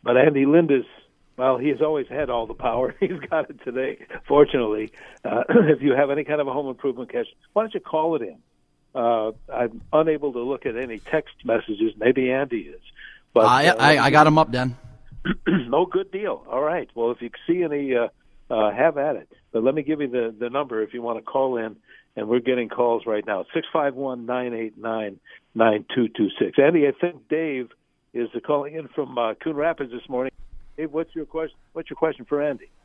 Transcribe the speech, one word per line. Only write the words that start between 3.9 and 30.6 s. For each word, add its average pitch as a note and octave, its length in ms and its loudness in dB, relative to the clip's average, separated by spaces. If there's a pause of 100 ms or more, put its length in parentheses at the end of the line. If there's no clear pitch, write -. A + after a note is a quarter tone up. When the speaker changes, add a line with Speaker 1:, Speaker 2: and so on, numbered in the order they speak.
Speaker 1:
fortunately. A#2+ 680 4 (320)
Uh, A2+ 200 -2
<clears throat> - 40 -8
if D#3 320 6
you C3+ 120 2
have C#3 180 2
any C#3+ 140 -2
kind D3+ 160 -2
of C#3 80 -2
a C3 40 -6
home C#3 160 -4
improvement B2+ 420 -6
question, A#2+ 240 -8 (180)
why G#3 100 2
don't G#3+ 120 -6
you G3 60 -4
call D#3+ 360 -2
it B2 60 -4
in? F2 140 -12 (580)
Uh, A#2 380 0 (200)
I'm A#2+ 280 -4 (120)
unable D3+ 420 2
to A#2+ 60 -6
look C3 260 -6
at A2+ 100 -4
any A#2+ 220 -8
text - 360 -6 (100)
messages. A2 540 -2
Maybe B2+ 320 2
Andy C3 320 -4
is. - 180 -18 (520)
But, A2 140 6
Speaker 2:
I, C3+ 220 6
Speaker 1:
uh, F3 100 4
Speaker 2:
I, C#3+ 200 6
I B2+ 120 4
got D3+ 160 8
'em D3+ 120 6
up, A2+ 140 4
Dan. B2+ 240 -2 (480)
Speaker 1:
<clears throat> C#3 500 -2
Oh, E3+ 120 4
good F#3+ 240 -4
deal. F#3+ 400 -6
All B2 100 -2
right. D#3 340 -2
Well, A#2 180 0
if A#2 100 -8
you A#2 80 -10 (160)
see F3 160 2
any, C#3+ 340 -2
uh, A#2 120 0 (420)
uh, A2 220 2
have C#3+ 260 2
at C#3 180 -2
it. - 120 -14 (240)
But A2+ 120 0
let C3+ 100 4
me D#3 80 -2
give D3 200 -4
you C#3 60 -4
the, A#2 300 -4
the A#2 120 -6
number B2 320 -4
if G#2+ 100 -6
you A#2+ 80 -10
wanna A#2 220 -6
call C3 340 -2
in, A2 200 -6 (400)
and G#2+ 120 -6
we're B2 120 2
getting B2 280 -2
calls A#2 380 0
right G#2+ 200 -2
now, G2+ 280 -4
six D#3+ 180 -4
five C#3+ 220 0
one, B2+ 320 -8
nine B2 260 -4
eight A2+ 240 -8
nine, G#2+ 420 -6 (360)
nine A2 400 2
two A#2+ 140 2
two G#2+ 200 0 (100)
six. F#2+ 200 0
Andy, D3 280 6
I C3+ 140 2
think E3+ 300 -4
Dave C#3+ 400 -4 (420)
is A#2+ 160 -4 (180)
calling D3 280 -2
in D#3+ 140 -10
from, B2+ 280 -6
uh, A2+ 160 0 (100)
Coon D#3+ 140 -4
Rapids C#3+ 360 -2
this A#2+ 180 -14
morning. C3 220 -4 (440)